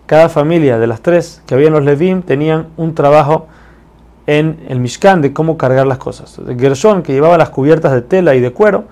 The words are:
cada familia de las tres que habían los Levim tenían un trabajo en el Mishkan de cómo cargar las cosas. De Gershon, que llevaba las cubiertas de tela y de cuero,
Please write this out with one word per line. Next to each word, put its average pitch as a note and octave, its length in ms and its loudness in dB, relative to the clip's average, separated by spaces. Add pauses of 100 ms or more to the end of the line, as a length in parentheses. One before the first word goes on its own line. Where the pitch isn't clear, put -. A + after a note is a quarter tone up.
cada D#3+ 240 2
familia D3+ 500 0
de A2+ 80 0
las A#2 140 -6
tres E3+ 440 -2
que C3 100 -4
habían D3+ 180 2
los D3+ 100 2
Levim E3+ 380 0
tenían D#3+ 460 -2 (100)
un E3 180 -4
trabajo D3+ 520 2 (760)
en D#3 440 -2
el B2+ 100 -4
Mishkan E3+ 420 0
de C#3 120 0
cómo D#3+ 240 -4
cargar C3+ 280 0
las C3+ 120 -2
cosas. - 480 -14
De B2 100 -10
Gershon, C#3 480 0
que C#3 100 -6
llevaba D#3 240 2
las D#3 120 2
cubiertas D#3 420 0
de B2 100 0
tela F3 340 0
y B2+ 40 2
de B2 140 -2
cuero, G#3 380 0